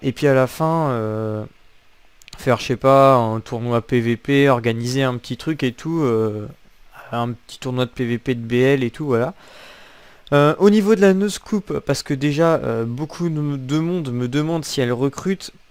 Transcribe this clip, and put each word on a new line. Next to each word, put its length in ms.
Et 80
puis 160
à 80
la 140
fin, 420
euh, 540
faire, 220
je 60
sais 120
pas, 380
un 240
tournoi 420
P 200
V 160
P, 320
organiser 560
un 140
petit 180
truc 260
et 80
tout, 300
euh, 480
un 180
petit 300
tournoi 240
de 60
P 160
V 120
P 160
de 60
B 140
L 280
et 80
tout, 160
voilà. 280
Euh, 260
au 100
niveau 280
de 40
la 140
No 140
Scoop, 500
parce 240
que 120
déjà, 400
euh, 300
beaucoup 440
de, 280
de 220
monde 340
me 140
demande 380
si 160
elle 120
recrute. 600